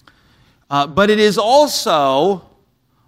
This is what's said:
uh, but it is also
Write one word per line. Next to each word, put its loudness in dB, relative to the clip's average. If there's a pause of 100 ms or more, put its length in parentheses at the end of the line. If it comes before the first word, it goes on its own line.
(680)
uh, -2
but 0
it 0
is 2
also 0 (640)